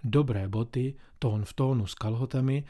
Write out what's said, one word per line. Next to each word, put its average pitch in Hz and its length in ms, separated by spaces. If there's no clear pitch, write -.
dobré 113 440
boty 120 460
tón 107 260
v - 80
tónu 131 340
s - 80
kalhotami, 131 760